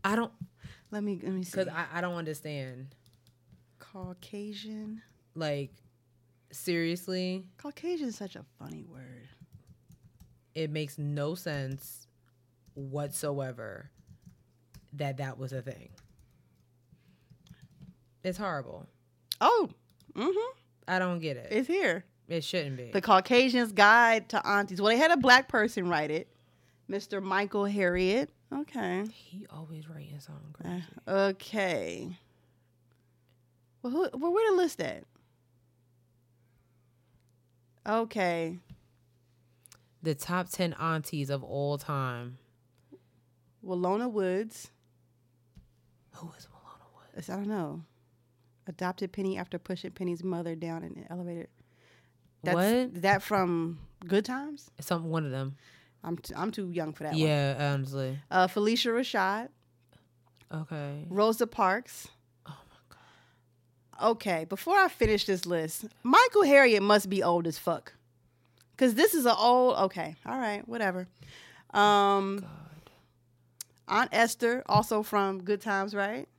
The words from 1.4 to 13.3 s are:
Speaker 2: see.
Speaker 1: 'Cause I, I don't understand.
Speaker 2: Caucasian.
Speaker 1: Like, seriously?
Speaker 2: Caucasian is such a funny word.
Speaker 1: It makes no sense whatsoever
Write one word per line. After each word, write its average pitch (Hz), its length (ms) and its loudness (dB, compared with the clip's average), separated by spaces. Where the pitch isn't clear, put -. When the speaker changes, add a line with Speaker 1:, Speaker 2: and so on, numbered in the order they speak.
Speaker 2:
see. 175 120 -12
Speaker 1:
'Cause 185 120 -2
I, 165 180 -6
I 175 60 -4
don't 175 140 -4
understand. 143 800 -10
Speaker 2:
Caucasian. 208 1200 -12
Speaker 1:
Like, 147 380 -6
seriously? 185 920 -4
Speaker 2:
Caucasian 302 520 -6
is 208 60 -8
such 202 200 -12
a - 100 -16
funny 151 240 -14
word. 127 440 -20
Speaker 1:
It 156 160 -4
makes 151 260 -6
no 147 380 -4
sense 139 720 -10
whatsoever 139 1160 -8